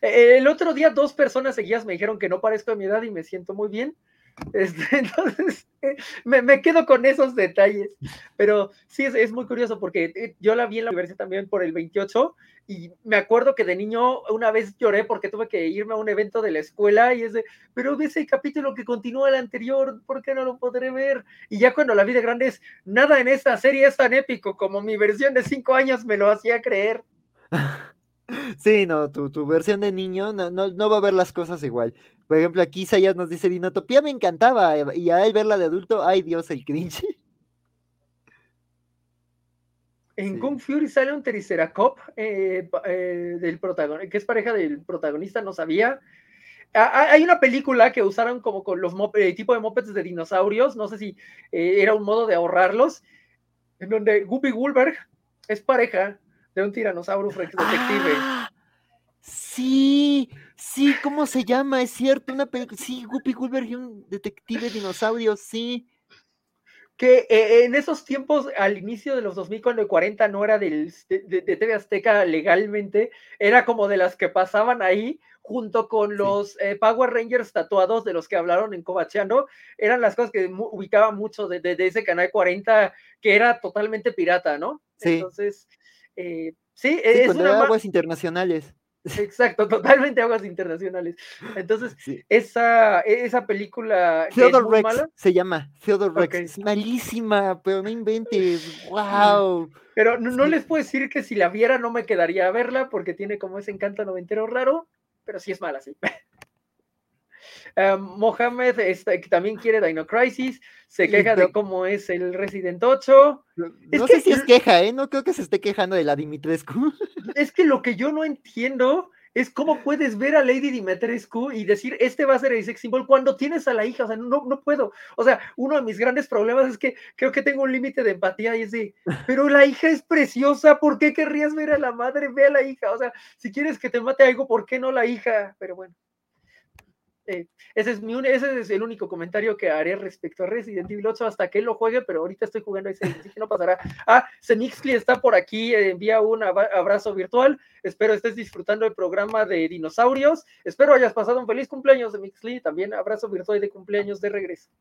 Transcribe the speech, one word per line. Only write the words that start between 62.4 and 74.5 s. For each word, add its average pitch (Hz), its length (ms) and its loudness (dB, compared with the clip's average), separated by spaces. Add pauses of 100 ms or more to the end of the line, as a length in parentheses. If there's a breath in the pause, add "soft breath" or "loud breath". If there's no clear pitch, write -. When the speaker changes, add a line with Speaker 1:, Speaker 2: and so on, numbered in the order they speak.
Speaker 2:
película, 247 360 -10
sí, 254 220 -12
Guppy 254 300 -6
Goldberg 254 320 -6
y 226 80 -10
un 247 340 -16
detective 220 600 -8
dinosaurio, 214 680 -2
sí. 233 500 -8 (1080 soft breath)
Speaker 1:
Que, 254 320 6
eh, 226 360 6
en 240 100 -2
esos 285 320 -2
tiempos, 277 500 -2
al 202 220 0
inicio 220 360 -8
de 247 60 -2
los 202 140 -6
dos 175 160 -8
mil, 214 100 -8
cuando 226 220 0
el 202 60 -2
cuarenta 202 400 2
no 202 160 -4
era 214 140 2
del, 165 360 -4 (160)
de, 190 160 0
de, 185 160 -2
de 190 140 -2
T 220 100 -2
V 226 80 0
Azteca 208 500 2
legalmente, 196 840 0 (280 loud breath)
era 233 280 6
como 220 200 0
de 196 120 0
las 185 180 0
que 180 140 -2
pasaban 214 500 0